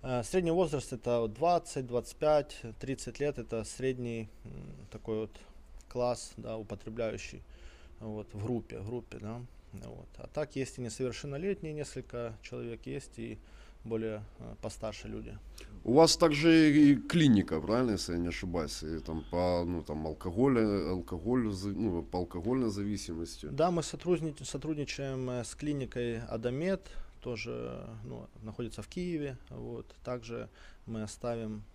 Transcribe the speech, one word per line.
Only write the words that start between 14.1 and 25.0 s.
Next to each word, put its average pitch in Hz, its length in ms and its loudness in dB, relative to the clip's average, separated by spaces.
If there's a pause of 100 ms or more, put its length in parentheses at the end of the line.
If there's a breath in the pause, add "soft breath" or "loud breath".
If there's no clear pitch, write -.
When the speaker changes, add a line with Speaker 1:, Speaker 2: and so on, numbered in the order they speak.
Speaker 1:
э, 113 220 -12
постарше 110 460 -8
люди. 110 300 -10 (480 loud breath)
Speaker 2:
У 110 80 4
вас 160 240 12
также 160 540 10
и 143 240 12
клиника, 110 680 6
правильно, 113 300 4
если 90 220 0
я 87 60 0
не 87 100 0
ошибаюсь, 85 540 -4
и 80 160 -4
там 78 320 -6
по, 87 340 4
ну, 85 180 -2
там 78 240 -4
алкоголя-, 101 840 4
алкоголю 101 600 0
за-, 98 220 -4
ну, 87 300 0
по 90 160 -4
алкогольной 110 500 0
зависимости? 98 760 -6
Speaker 1:
Да, 143 240 2
мы 170 120 0
сотруднич-, 156 640 -2
сотрудничаем, 139 840 -4